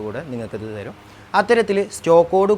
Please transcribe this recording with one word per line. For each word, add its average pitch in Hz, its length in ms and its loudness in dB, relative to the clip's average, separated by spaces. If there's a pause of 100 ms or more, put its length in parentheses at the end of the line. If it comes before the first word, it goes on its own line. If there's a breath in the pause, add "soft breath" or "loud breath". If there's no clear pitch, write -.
കൂടെ 107 140 -8 (120)
നിങ്ങൾക്കിത് 110 340 -10 (120)
തരും. 113 180 -12 (440 loud breath)
അത്തരത്തിൽ 208 380 2 (180)
സ്റ്റോക്കോട് 170 600 4